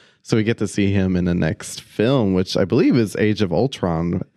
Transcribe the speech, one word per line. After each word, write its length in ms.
So 140
we 80
get 140
to 100
see 240
him 240
in 80
the 100
next 460
film, 540
which 240
I 80
believe 320
is 180
Age 260
of 120
Ultron 680